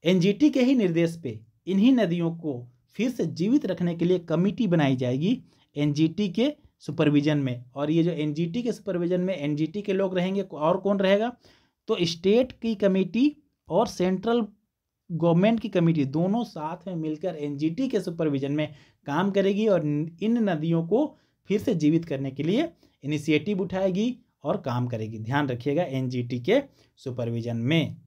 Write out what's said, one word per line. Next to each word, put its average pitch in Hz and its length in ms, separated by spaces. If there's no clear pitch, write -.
एनजीटी 190 460
के 269 140
ही 262 120
निर्देश 170 480
पे 107 160
इन्हीं 196 260
नदियों 170 400
को 165 200
फिर 233 140
से 233 180
जीवित 208 380
रखने 175 300
के 170 100
लिए 180 160
कमेटी 180 460
बनाई 151 280
जाएगी। 131 460
एनजीटी 156 540
के 254 220
सुपरविजन 147 580
में, 127 340
और 147 200
ये 165 120
जो 170 100
एनजीटी 160 500
के 240 80
सुपरविजन 180 500
में 185 140
एनजीटी 151 460
के 202 120
लोग 190 240
रहेंगे, 190 240
और 170 380
कौन 196 200
रहेगा? 202 320
तो 214 160
स्टेट 196 500
की 226 240
कमेटी 196 580
और 208 200
सेंट्रल 196 580
गवर्नमेंट 175 500
की 220 100
कमेटी 165 380
दोनों 175 380
साथ 165 420
में 185 100
मिलकर 156 400
एनजीटी 151 500
के 214 140
सुपरविजन 156 500
में 151 220
काम 165 240
करेगी 196 360
और 175 180
इन 170 540
नदियों 165 460
को 226 200
फिर 196 100
से 220 160
जीवित 160 300
करने 135 260
के 139 120
लिए 240 280
इनिशिएटिव 151 580
उठाएगी 190 540
और 151 160
काम 123 280
करेगी। 110 320
ध्यान 135 300
रखिएगा 143 340
एनजीटी 127 580
के 214 200
सुपरविजन 117 580
में। 139 360